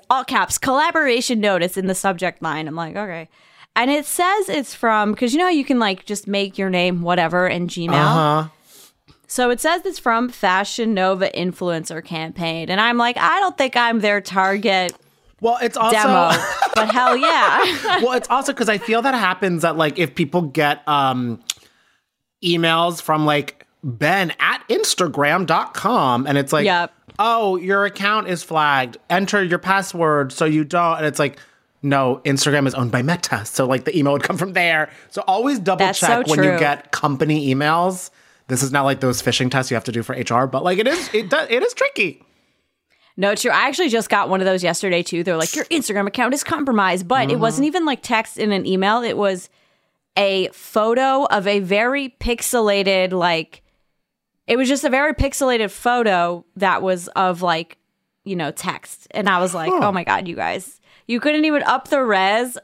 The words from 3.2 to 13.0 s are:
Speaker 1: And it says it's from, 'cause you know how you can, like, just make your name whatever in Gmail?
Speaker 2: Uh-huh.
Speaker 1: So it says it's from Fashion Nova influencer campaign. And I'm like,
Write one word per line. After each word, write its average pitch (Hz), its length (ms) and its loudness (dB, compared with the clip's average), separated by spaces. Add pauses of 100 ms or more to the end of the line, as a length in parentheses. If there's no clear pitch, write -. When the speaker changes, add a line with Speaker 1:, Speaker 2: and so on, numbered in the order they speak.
Speaker 1:
And 240 140 2
it 294 160 0
says 381 440 0
it's 294 260 -4
from, 214 400 0
'cause 247 180 -2
you 302 60 2
know 359 60 2
how 359 60 2
you 294 120 2
can, 262 160 0
like, 196 260 -2
just 208 220 -8
make 202 300 -2
your 196 120 -2
name 180 320 0
whatever 175 460 0
in 175 200 -2
Gmail? 170 260 -4
Speaker 2:
Uh-huh. 151 560 4 (760)
Speaker 1:
So 247 220 0
it 247 120 -2
says 339 240 0
it's 370 140 -6
from 233 280 0
Fashion 208 680 0
Nova 190 360 0
influencer 170 760 -6
campaign. 165 640 -8
And 190 120 0
I'm 240 160 2
like, 240 200 0